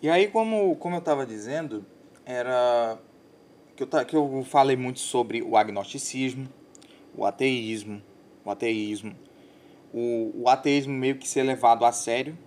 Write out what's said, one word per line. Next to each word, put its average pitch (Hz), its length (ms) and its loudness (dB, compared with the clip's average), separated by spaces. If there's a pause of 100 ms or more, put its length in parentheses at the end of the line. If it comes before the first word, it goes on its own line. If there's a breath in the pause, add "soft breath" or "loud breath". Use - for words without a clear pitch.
E 151 60 2
aí, 190 180 6
como, 214 480 2
como 175 200 -6
eu 170 40 -4
tava 147 240 0
dizendo, 120 580 -8 (440)
era 123 720 0 (760)
que 135 100 -4
eu - 20 -16
ta-, 151 180 0
que - 100 -12
eu 135 300 0
falei 135 320 4
muito 127 240 -4
sobre 117 400 -2
o 110 160 0
agnosticismo, 123 880 -2 (720 loud breath)
o 104 80 -4
ateísmo, 110 760 -2 (420)
o 101 60 -6
ateísmo, 107 680 -4 (760 loud breath)
o, 117 480 -4
o 123 80 4
ateísmo 139 420 2
meio 135 240 0
que 135 100 -14
ser - 160 0
levado 123 440 4
a 120 40 6
sério 131 460 -4 (100)